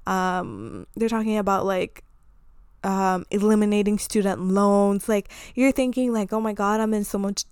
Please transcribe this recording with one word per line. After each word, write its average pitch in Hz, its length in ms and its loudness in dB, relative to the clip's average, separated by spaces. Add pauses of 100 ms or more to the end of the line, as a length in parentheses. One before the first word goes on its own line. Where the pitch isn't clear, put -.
um, 175 800 -4 (100)
they're 226 140 -2
talking 220 260 -2
about, 196 300 0
like, 185 360 -4 (800)
um, 190 460 0
eliminating 208 680 2
student 202 420 -2
loans. 202 680 2
Like, 208 220 -2 (240)
you're 262 180 4
thinking, 254 400 0
like, 214 200 -2
"Oh 220 80 0
my 220 120 -2
God, 208 280 0
I'm 220 140 0
in 208 100 0
so 208 140 -4
much 202 340 -4